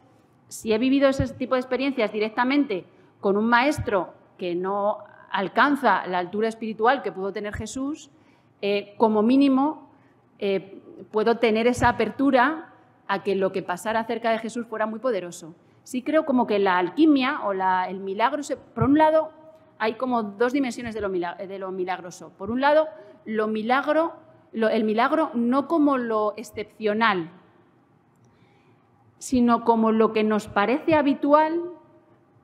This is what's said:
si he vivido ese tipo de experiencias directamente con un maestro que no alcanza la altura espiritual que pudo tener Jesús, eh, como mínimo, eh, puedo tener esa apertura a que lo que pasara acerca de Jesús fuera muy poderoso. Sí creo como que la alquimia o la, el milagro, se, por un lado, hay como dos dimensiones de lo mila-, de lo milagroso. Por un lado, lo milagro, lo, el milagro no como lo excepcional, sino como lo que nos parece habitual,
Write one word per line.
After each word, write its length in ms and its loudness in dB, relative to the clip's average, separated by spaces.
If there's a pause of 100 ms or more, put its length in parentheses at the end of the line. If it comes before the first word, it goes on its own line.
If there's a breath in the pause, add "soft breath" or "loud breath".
(460)
si 260 -4
he 60 2
vivido 300 4
ese 260 0
tipo 220 -4
de 40 0
experiencias 520 -2
directamente 720 -2 (360 soft breath)
con 160 2
un 100 2
maestro 680 0 (240)
que 160 -6
no 440 -2 (340)
alcanza 760 2
la 120 -2
altura 280 -4
espiritual 560 0
que 80 -6
pudo 220 -6
tener 200 -8
Jesús, 580 -10 (520 soft breath)
eh, 340 -2
como 260 4
mínimo, 680 2 (480 soft breath)
eh, 420 -4 (300)
puedo 280 2
tener 280 2
esa 220 2
apertura 840 0 (360)
a 160 -4
que 100 -2
lo 160 0
que 140 -6
pasara 340 -4
acerca 320 -4
de 80 0
Jesús 280 -10
fuera 200 -4
muy 140 -8
poderoso. 560 -6 (260 soft breath)
Sí 200 -8
creo 220 2
como 240 0
que 100 2
la 200 2
alquimia 680 2
o 80 -2
la, 360 0
el 120 -10
milagro, 420 -2
se, 140 -8
por 280 -4
un 140 4
lado, 320 4 (480 soft breath)
hay 160 -2
como 300 -2
dos 280 -2
dimensiones 440 -4
de 40 -8
lo 80 -4
mila-, 280 -4
de 240 -12
lo 100 -8
milagroso. 680 -8
Por 140 -10
un 100 -4
lado, 280 4 (360 loud breath)
lo 220 -2
milagro, 680 0 (380)
lo, 160 0
el 140 0
milagro 520 0
no 340 0
como 280 2
lo 400 -2
excepcional, 920 -2 (1900 soft breath)
sino 460 2
como 280 4
lo 200 4
que 120 0
nos 240 0
parece 480 2
habitual, 640 2 (800)